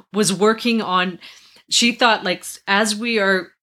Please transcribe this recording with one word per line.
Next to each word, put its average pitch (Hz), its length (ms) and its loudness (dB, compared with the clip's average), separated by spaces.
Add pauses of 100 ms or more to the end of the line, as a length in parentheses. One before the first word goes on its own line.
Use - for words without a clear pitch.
(140)
was 196 200 0
working 220 480 0
on, 180 380 -2 (500)
she 233 220 2
thought, 226 320 2
like, 185 160 -4
s-, - 280 -16
as 208 280 2
we 226 240 -2
are 190 300 0 (140)